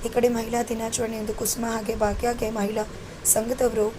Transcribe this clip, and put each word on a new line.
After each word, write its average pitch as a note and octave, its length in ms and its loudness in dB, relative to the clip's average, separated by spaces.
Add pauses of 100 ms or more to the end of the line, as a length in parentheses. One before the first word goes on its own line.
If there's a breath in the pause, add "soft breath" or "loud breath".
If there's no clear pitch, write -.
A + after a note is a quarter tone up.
ಈ - 20 2
ಕಡೆ A#3+ 200 4
ಮಹಿಳಾ A#3 340 0
ದಿನಾಚರಣೆ A3+ 540 -2
ಎಂದು G#3+ 180 -4
ಕುಸುಮ A3+ 340 -2
ಹಾಗೆ A3+ 280 -2
ಭಾಗ್ಯಗೆ A3 540 0
ಮಹಿಳಾ G#3+ 340 0 (400)
ಸಂಘದವರು A3+ 760 2